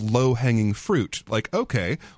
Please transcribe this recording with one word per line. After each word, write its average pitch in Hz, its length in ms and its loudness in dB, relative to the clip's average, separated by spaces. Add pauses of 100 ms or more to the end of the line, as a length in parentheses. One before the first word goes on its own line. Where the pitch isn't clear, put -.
(120)
low-hanging 120 640 2
fruit. - 540 -2
Like, 110 260 -4
okay, 127 440 -2 (200)